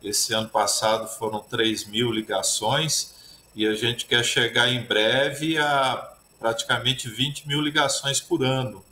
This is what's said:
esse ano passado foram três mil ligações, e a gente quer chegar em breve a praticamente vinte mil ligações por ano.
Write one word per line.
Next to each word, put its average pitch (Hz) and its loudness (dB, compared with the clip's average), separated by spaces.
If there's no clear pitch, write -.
esse 104 0
ano 110 0
passado 110 2
foram 107 -6
três 113 -2
mil 113 -2
ligações, 110 -2
e 107 0
a 107 2
gente 117 -2
quer 120 2
chegar 120 2
em 123 0
breve 135 2
a 139 0
praticamente 117 -2
vinte 139 -4
mil 147 0
ligações 143 0
por 156 -2
ano. 131 -2